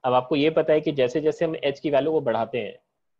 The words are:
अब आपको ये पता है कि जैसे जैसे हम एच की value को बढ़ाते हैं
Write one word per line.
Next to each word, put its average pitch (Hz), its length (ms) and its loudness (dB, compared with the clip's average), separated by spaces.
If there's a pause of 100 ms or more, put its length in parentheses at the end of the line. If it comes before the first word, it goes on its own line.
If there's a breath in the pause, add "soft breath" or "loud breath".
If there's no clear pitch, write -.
अब 123 100 2
आपको 147 220 0
ये 147 140 2
पता 156 240 2
है 151 80 4
कि 156 120 -2
जैसे 135 280 0
जैसे 156 240 0
हम 160 120 -4
एच 139 220 -4
की 156 120 -4
value 143 200 2
को 156 100 2
बढ़ाते 113 360 -2
हैं 104 200 -8 (420)